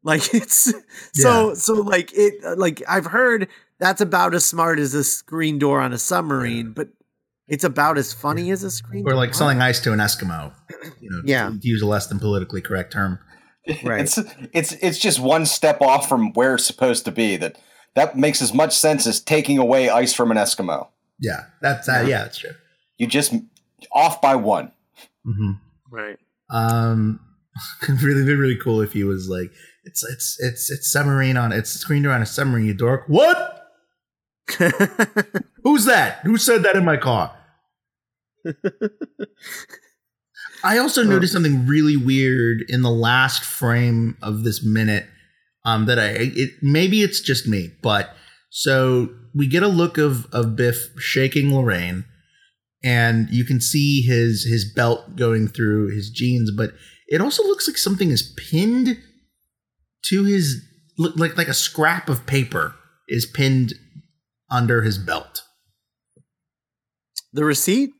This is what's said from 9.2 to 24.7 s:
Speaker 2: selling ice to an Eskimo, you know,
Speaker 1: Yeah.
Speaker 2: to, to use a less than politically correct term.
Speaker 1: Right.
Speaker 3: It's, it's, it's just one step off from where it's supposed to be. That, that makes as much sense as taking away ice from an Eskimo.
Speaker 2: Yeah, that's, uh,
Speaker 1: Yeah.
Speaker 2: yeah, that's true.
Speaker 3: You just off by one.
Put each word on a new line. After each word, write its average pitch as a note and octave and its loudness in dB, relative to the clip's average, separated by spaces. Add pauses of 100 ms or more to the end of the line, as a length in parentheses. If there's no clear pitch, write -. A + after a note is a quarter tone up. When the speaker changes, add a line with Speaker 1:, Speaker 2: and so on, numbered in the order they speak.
Speaker 2:
selling C#3 2
ice B2 2
to A#2 0
an G#2+ 2
Eskimo, E2 -4 (480)
you - -20
know, F2 -8
Speaker 1:
Yeah. B2+ 0
Speaker 2:
to, G#2+ -10
to B2 -2
use A2 0
a G#2 0
less G#2 -2
than G2+ -6
politically G2 -4
correct F#2 -8
term. F#2+ -4 (640)
Speaker 1:
Right. A#2+ -2
Speaker 3:
It's, - -2 (340)
it's, D#3+ -4 (100)
it's F#3 -2
just D3 0
one D3+ 2
step - 0
off C#3 4
from A2+ 0
where B2+ 2
it's - -2
supposed A#2+ 0
to G2+ -6
be. G#2+ 0
That, E2+ -8 (340)
that C#3+ 0
makes D3 0
as A#2+ -2
much D#3 2
sense C#3+ 2
as A2+ -2
taking C#3+ 0
away B2+ 4
ice B2 2
from A#2+ 2
an A2 2
Eskimo. F2+ -2 (320)
Speaker 2:
Yeah, G#2+ -6 (140)
that's, C#3 -4
uh, C3 0 (100)
Speaker 1:
Yeah. - -
Speaker 2:
yeah, B2 0
that's - -12
true. - -14 (440)
Speaker 3:
You A#2 -2
just C3+ 0 (580)
off D3+ 2
by C3+ 4
one. G#2 -2 (560)